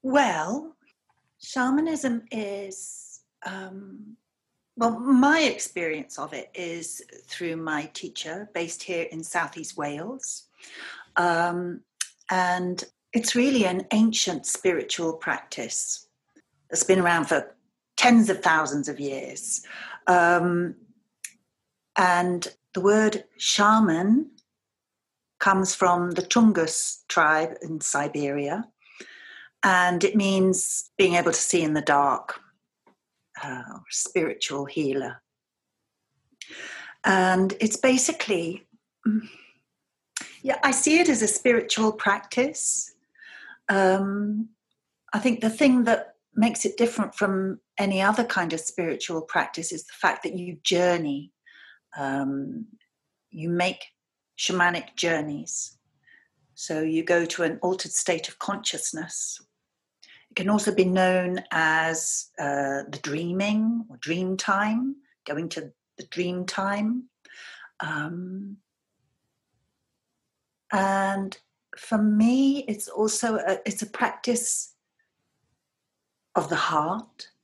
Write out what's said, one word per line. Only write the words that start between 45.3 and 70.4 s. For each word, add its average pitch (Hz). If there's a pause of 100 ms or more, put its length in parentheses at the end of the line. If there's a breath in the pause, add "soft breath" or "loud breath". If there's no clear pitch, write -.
the 220
thing 254
that - (200)
makes 226
it -
different 233
from 190 (160)
any 190
other 214
kind 175
of 160
spiritual 165
practice -
is 160
the -
fact -
that 185
you 180
journey, 170 (640 loud breath)
um, 139 (640)
you 165
make 175 (540)
shamanic 175
journeys. 151 (760 soft breath)
So 156
you 160
go 170
to 165
an 160
altered 185
state -
of -
consciousness. - (880 soft breath)
It -
can 190
also 202
be 190
known 185
as, 160 (120)
uh, 139
the -
dreaming 202
or -
dream 185
time, 220 (280 soft breath)
going 156
to 151 (240)
the -
dream 180
time. 208 (760 loud breath)
Um, 180 (2000)